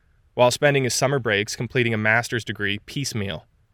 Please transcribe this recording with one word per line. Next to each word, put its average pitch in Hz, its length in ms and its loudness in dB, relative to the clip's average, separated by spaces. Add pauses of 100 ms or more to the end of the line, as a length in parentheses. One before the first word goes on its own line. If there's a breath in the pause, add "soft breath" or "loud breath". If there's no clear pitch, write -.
(360)
while 123 160 6
spending 139 320 2
his 123 100 -2
summer 139 240 0
breaks 110 380 0
completing 117 400 -2
a - 20 0
master's 110 480 0
degree 101 400 -4
piecemeal. 101 640 -6 (260)